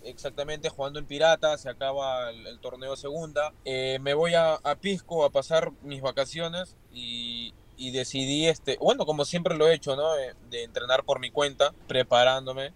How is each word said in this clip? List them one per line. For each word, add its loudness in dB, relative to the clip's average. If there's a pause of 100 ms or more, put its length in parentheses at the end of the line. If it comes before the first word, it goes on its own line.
exactamente, -6
jugando -6
en -8
Pirata, 2
se -12
acaba -4
el, -16
el -16
torneo -10
segunda. -4 (120)
Eh, -2
me 0
voy 2
a, 4
a -2
Pisco -2
a 6
pasar 0 (120)
mis -12
vacaciones -4 (180)
y, -10 (240)
y -8
decidí, 0
este, 0
bueno, 4
como 0
siempre -2
lo 6
he 8
hecho, -4
¿no? 0
Eh, -6 (160)
de -6
entrenar 0
por 0
mi -8
cuenta, 2 (140)
preparándome. 2